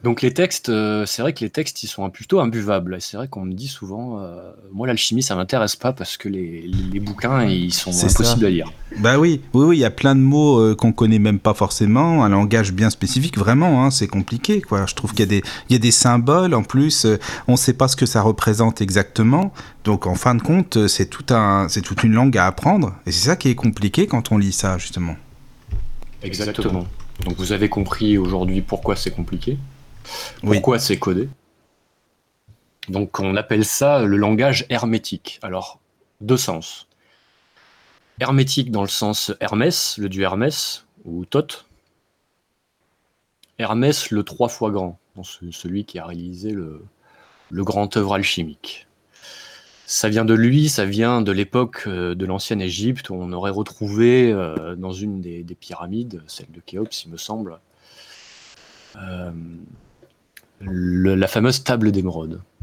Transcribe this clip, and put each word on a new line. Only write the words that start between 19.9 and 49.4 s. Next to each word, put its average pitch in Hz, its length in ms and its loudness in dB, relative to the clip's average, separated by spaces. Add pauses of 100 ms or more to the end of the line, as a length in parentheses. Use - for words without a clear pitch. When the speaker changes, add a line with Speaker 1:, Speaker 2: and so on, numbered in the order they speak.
Speaker 2:
en 90 100 0
fin 123 200 2
de 117 80 0
compte, 170 340 2
euh, 107 100 4
c'est 95 200 0
tout - 260 -14
un, 98 340 4
c'est - 140 -4
toute 92 220 -4
une 110 100 6
langue 120 240 4
à 90 80 6
apprendre. 135 480 2 (140)
Et 92 40 -4
c'est 98 180 0
ça 180 60 4
qui - 140 0
est 120 60 2
compliqué 110 500 0
quand 123 260 -2
on 110 60 4
lit 98 160 2
ça, 95 240 -2
justement. 85 380 -6 (1040)
Speaker 1:
Exactement. 98 640 -4 (400)
Donc 90 120 -4
vous 92 140 -4
avez 104 180 2
compris 104 480 0
aujourd'hui 92 440 0
pourquoi - 340 -2
c'est - 160 -6
compliqué, 92 460 -6 (840)
Speaker 2:
Oui. 104 140 2
Speaker 1:
pourquoi 113 240 2
c'est 101 180 0
codé. 98 300 -2 (1600)
Donc 95 320 -6
on 95 160 -2
appelle 107 300 0
ça 139 380 2
le 101 120 2
langage 113 540 2
hermétique. 113 720 -4
Alors, 92 380 -10 (420)
deux 117 160 2
sens. 82 500 -8 (1300)
Hermétique 131 500 0
dans 104 120 -2
le 98 40 -4
sens 104 540 -4
Hermès, 113 560 0
le 101 100 -6
dieu 95 160 -4
Hermès, 104 600 -2 (180)
ou 87 220 -10
Thoth. - 400 -4 (1900)
Hermès 120 540 0
le 104 120 0
trois - 240 -2
fois 110 240 -4
grand, 92 260 -6 (180)
donc 92 100 -16
ce-, - 260 -18
celui 92 340 -8
qui - 140 -14
a 80 60 -14
réalisé 87 460 -12
le, 85 340 -10 (680)
le 92 120 -4
grand 101 340 -2
œuvre 101 160 0
alchimique. - 760 -6 (960)